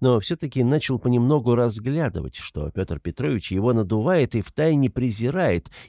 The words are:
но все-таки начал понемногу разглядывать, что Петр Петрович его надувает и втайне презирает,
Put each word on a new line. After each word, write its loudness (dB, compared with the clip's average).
но 4
все-таки -2
начал 0
понемногу 2
разглядывать, -2
что -8
Петр -6
Петрович -4
его 2
надувает 0
и 0
втайне 2
презирает, -2